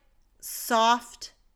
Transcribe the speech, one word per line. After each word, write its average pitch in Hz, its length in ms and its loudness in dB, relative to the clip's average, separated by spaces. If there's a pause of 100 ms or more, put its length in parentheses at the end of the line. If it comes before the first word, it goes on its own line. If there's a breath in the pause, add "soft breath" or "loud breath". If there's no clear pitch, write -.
(420)
soft - 920 -2 (220)